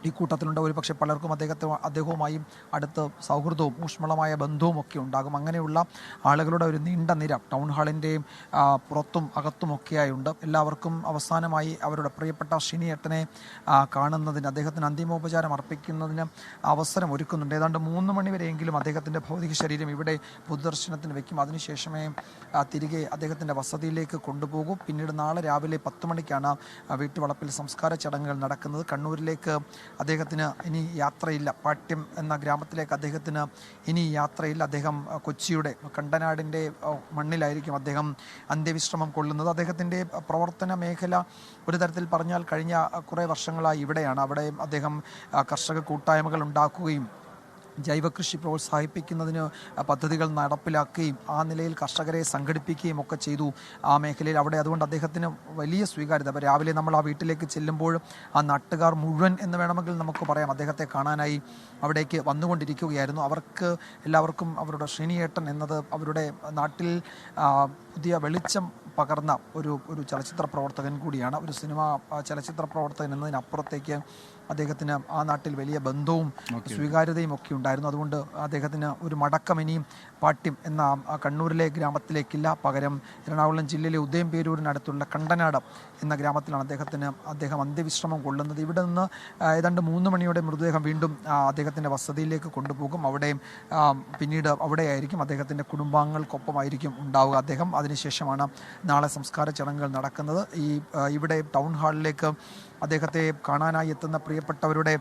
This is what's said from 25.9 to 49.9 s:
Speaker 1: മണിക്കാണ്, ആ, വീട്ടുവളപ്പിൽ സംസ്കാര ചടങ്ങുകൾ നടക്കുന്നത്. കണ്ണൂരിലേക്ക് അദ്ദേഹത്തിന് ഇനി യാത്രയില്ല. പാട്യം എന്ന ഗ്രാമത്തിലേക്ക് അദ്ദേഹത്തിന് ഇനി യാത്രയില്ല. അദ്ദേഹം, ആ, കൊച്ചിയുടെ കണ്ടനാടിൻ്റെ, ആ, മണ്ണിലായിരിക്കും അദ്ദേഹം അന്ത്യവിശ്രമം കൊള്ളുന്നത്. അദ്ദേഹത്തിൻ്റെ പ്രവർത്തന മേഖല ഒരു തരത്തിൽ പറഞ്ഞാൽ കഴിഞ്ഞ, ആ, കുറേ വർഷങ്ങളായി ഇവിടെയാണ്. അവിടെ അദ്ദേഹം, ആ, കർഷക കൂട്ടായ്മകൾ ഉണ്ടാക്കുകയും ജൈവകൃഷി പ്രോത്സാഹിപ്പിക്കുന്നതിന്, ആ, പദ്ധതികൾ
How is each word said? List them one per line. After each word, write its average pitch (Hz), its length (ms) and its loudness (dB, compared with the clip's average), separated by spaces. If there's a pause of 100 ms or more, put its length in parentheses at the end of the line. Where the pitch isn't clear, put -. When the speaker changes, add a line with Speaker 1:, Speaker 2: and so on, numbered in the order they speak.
Speaker 1:
മണിക്കാണ്, 143 480 0 (380)
ആ, - 20 0
വീട്ടുവളപ്പിൽ 143 580 -4 (100)
സംസ്കാര 160 320 -2 (120)
ചടങ്ങുകൾ 143 400 -4
നടക്കുന്നത്. 147 480 -4
കണ്ണൂരിലേക്ക് 156 680 -2 (440)
അദ്ദേഹത്തിന് 156 420 0 (220)
ഇനി 160 120 -2 (220)
യാത്രയില്ല. 147 480 0 (160)
പാട്യം 151 360 -2 (200)
എന്ന 151 140 -2
ഗ്രാമത്തിലേക്ക് 147 600 -2
അദ്ദേഹത്തിന് 151 460 -4 (500)
ഇനി 170 120 4 (140)
യാത്രയില്ല. 156 460 0
അദ്ദേഹം, 147 460 -2
ആ, 156 80 -6
കൊച്ചിയുടെ 156 540 0 (260)
കണ്ടനാടിൻ്റെ, 156 640 0 (240)
ആ, 151 40 0 (260)
മണ്ണിലായിരിക്കും 151 580 0
അദ്ദേഹം 147 340 -2 (400)
അന്ത്യവിശ്രമം 156 680 0
കൊള്ളുന്നത്. 151 380 0
അദ്ദേഹത്തിൻ്റെ 175 480 -2 (260)
പ്രവർത്തന 175 440 0 (100)
മേഖല 180 400 0 (440)
ഒരു 170 100 2
തരത്തിൽ 170 360 0
പറഞ്ഞാൽ 170 300 0 (100)
കഴിഞ്ഞ, 160 220 0
ആ, 160 340 0
കുറേ 170 160 0
വർഷങ്ങളായി 160 540 0
ഇവിടെയാണ്. 143 420 0
അവിടെ 147 300 0 (100)
അദ്ദേഹം, 147 340 -2 (400)
ആ, 139 60 8 (100)
കർഷക 156 280 -2 (120)
കൂട്ടായ്മകൾ 156 580 4
ഉണ്ടാക്കുകയും 151 560 2 (800)
ജൈവകൃഷി 160 560 0
പ്രോത്സാഹിപ്പിക്കുന്നതിന്, 160 1000 -2 (360)
ആ, 139 100 -4
പദ്ധതികൾ 156 480 2